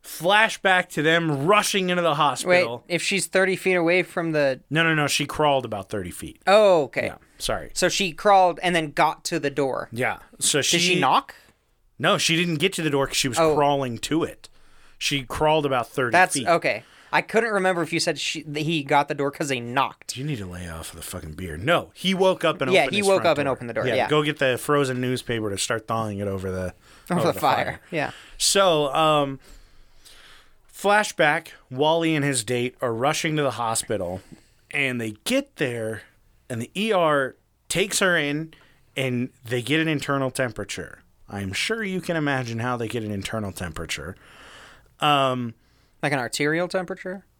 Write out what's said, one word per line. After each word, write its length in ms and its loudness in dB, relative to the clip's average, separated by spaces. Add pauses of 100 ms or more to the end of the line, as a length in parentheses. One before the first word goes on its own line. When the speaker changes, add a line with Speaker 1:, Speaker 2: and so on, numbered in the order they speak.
Speaker 1:
flashback 840 2
to 120 -4
them 440 2
rushing 440 2
into 120 0
the 140 2
hospital. 720 0
Speaker 2:
Wait, 80 -2
if 60 -2
she's 260 -2
thirty 280 0
feet 200 0
away 280 2
from 280 -4
the 380 0
Speaker 1:
No, 140 2
no, 120 4
no, 120 2
she 180 0
crawled 400 2
about 240 -8
thirty 220 -6
feet. 360 -14
Speaker 2:
Oh, 360 6
okay. 240 -4
Speaker 1:
Yeah, 80 -8 (220)
sorry. 360 -6
Speaker 2:
So 160 2
she 220 -2
crawled 520 4
and 120 2
then 160 0
got 340 0
to 140 -2
the 120 -2
door. 400 -2
Speaker 1:
Yeah, 280 -4 (200)
so 220 2
she 160 2
Speaker 2:
Did 60 2
she 160 2
knock? 360 2 (640)
Speaker 1:
No, 180 2
she 180 2
didn't 200 0
get 180 0
to 80 -4
the 80 0
door 180 2
'cause 100 -4
she 100 0
was 120 -2
Speaker 2:
Oh. 160 6
Speaker 1:
crawling 440 2
to 240 0
it. 260 -10 (480)
She 260 -4
crawled 420 2
about 240 0
thirty 240 0
Speaker 2:
That's 220 6
Speaker 1:
feet. 120 -2
Speaker 2:
okay. 360 0 (300)
I 80 4
couldn't 300 0
remember 300 0
if 100 -4
you 80 -2
said 180 -2
she, 260 -6
that 180 -8
he 220 -2
got 260 2
the 40 -4
door 180 -2
'cause 180 -6
they 100 -2
knocked. 540 -4
Speaker 1:
Do 80 -10
you 40 -8
need 120 -6
to 80 -8
lay 240 -10
off 220 -10
of 40 -18
the 100 -14
fucking 280 -10
beer? 240 -8
No, 360 0
he 200 -2
woke 320 2
up 160 0
and 100 0
Speaker 2:
Yeah, 120 6
Speaker 1:
opened 100 0
Speaker 2:
he 60 0
Speaker 1:
his 80 2
Speaker 2:
woke 160 6
Speaker 1:
front 40 4
Speaker 2:
up 100 4
and 100 -2
Speaker 1:
door. 60 0
Speaker 2:
opened 160 -8
the 40 -10
door, 120 -2
Speaker 1:
Yeah, 100 0
Speaker 2:
yeah. 140 2
Speaker 1:
go 140 4
get 160 -2
the 180 2
frozen 440 0
newspaper 480 -2
to 80 -4
start 300 -4
thawing 320 -4
it 100 -4
over 200 -6
the, 240 -6 (360)
Speaker 2:
Over 100 0
Speaker 1:
over 80 2
Speaker 2:
the 60 0
Speaker 1:
the 60 -6
Speaker 2:
fire, 260 2
Speaker 1:
fire. 140 -8 (120)
Speaker 2:
yeah. 200 -4 (260)
Speaker 1:
So, 580 2
um, 440 2 (1300)
flashback, 720 2 (220)
Wally 460 2
and 80 0
his 220 0
date 360 -2
are 120 -2
rushing 420 -2
to 80 0
the 80 0
hospital, 720 -4 (500)
and 280 -2
they 120 -6 (140)
get 320 -2
there, 460 -4 (460)
and 120 -6
the 140 -10
E 180 0
R 420 2 (320)
takes 320 -2
her 180 4
in, 360 -2 (420)
and 340 -2 (140)
they 180 -4
get 200 0
an 80 0
internal 420 -2
temperature. 720 -8 (260)
I'm 240 -6
sure 300 -4
you 160 -4
can 160 -4
imagine 440 -2
how 180 -2
they 100 -4
get 160 -6
an 80 -6
internal 400 -6
temperature. 640 -10 (840)
Um, 540 0 (480)
Speaker 2:
Like 100 0
an 60 0
arterial 480 -2
temperature? 580 -8 (140)